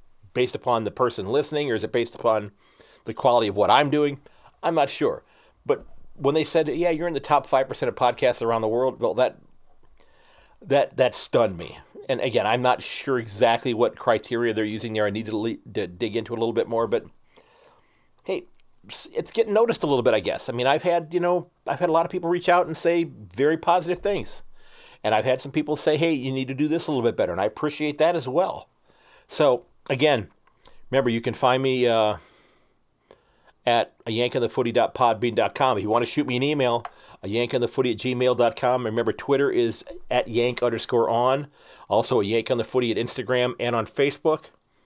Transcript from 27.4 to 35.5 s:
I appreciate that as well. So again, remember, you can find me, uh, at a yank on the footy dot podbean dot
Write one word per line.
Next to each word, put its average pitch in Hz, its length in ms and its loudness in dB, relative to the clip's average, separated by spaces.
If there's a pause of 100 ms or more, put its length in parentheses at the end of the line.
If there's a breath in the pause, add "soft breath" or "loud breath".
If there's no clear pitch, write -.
I 98 40 2
appreciate 147 540 -4
that 170 180 4
as 131 100 -6
well. 156 420 -2 (600 soft breath)
So 131 380 2 (220)
again, 131 400 2 (600 soft breath)
remember, 123 200 2
you 117 100 0
can 117 140 -4
find 131 280 2
me, 127 240 2
uh, 110 300 2 (1500 soft breath)
at 117 300 2 (100)
a 120 60 -6
yank 117 240 0
on 123 80 4
the 117 60 4
footy 120 240 -2
dot 113 240 2
podbean 113 400 2
dot 104 180 2